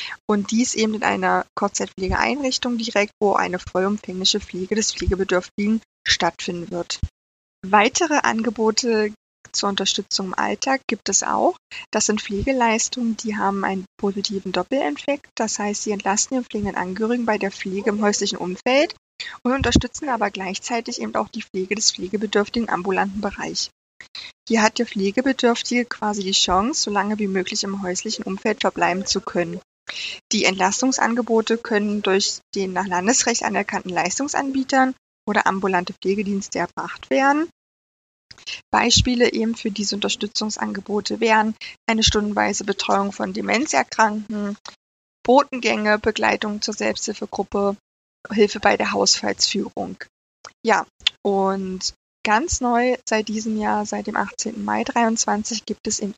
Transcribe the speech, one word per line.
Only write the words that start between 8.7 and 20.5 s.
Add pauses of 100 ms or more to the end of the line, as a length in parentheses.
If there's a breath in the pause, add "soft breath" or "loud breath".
zur
Unterstützung
im
Alltag
gibt
es
auch. (340 loud breath)
Das
sind
Pflegeleistungen,
die
haben
einen (100)
positiven
Doppeleffekt.
Das
heißt,
sie
entlasten
den
pflegenden
Angehörigen
bei
der
Pflege
im
häuslichen
Umfeld (480 loud breath)
und
unterstützen
aber
gleichzeitig